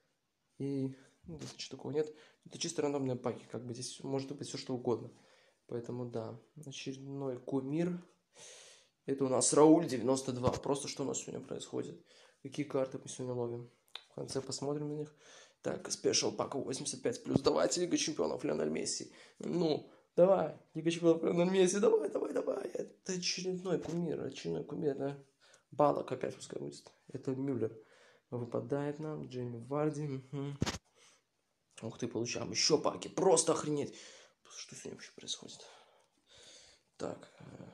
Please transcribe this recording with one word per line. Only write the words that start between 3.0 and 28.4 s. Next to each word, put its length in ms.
паки, 340
как 160
бы 100
здесь 280
может 340
быть 120
все 100
что 160
угодно. 380
Поэтому 360
да, 320
очередной 720
кумир. 640
Это 180
у 40
нас 240
Рауль 340
девяносто 460
два. 180
Просто 380
что 160
у 20
нас 140
сегодня 260
происходит? 580
Какие 240
карты 320
мы 100
сегодня 260
ловим? 360
В 60
конце 240
посмотрим 480
на 60
них. 200
Так, 300
спешл 400
пак 240
восемьдесят 460
пять 200
плюс. 180
Давайте 420
Лига 140
Чемпионов, 460
Лионель 280
Месси. 420
Ну, 500
давай, 400
Лига 160
Чемпионов, 320
Лионель 280
Месси, 280
давай, 320
давай, 220
давай. 360
Это 460
очередной 640
кумир, 420
очередной 420
кумир, 320
да? 220
Балок 400
опять 240
пускай 240
будет. 320
Это 240
Мюллер. 440
Выпадает 720